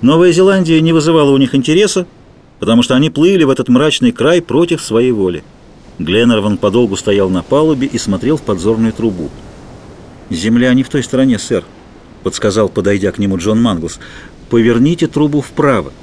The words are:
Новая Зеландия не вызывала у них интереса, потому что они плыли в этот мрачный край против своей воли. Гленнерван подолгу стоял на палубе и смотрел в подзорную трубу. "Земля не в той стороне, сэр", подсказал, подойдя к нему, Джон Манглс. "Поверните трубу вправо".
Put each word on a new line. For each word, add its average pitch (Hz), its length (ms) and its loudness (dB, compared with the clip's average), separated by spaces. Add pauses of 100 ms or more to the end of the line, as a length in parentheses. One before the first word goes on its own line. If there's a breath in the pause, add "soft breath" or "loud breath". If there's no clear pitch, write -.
Новая 165 300 4
Зеландия 180 500 2
не 165 120 2
вызывала 156 380 2
у 139 60 4
них 135 180 0
интереса, 175 500 0 (540)
потому 117 240 2
что 131 120 0
они 147 140 2
плыли 170 340 2
в 135 60 2
этот 131 200 -2
мрачный 127 420 2
край 156 280 2
против 170 440 -2
своей 120 280 0
воли. 92 320 -2 (540)
Гленнерван 104 600 0
подолгу 104 380 0
стоял 98 360 0
на 90 100 -2
палубе 139 460 0
и 123 100 -8
смотрел 104 400 -4
в - 60 -10
подзорную 110 500 -2
трубу. 92 380 -4 (1000)
"Земля 113 460 0
не 131 80 2
в - 60 -6
той 143 120 -2
стороне, 127 380 0
сэр", 98 240 -4 (580)
подсказал, 101 480 -2
подойдя 98 420 -2
к - 60 -12
нему, 98 200 -2
Джон 107 240 0
Манглс. 87 380 -4 (500 loud breath)
"Поверните 120 580 2
трубу 147 340 -2
вправо". 110 500 -2 (120)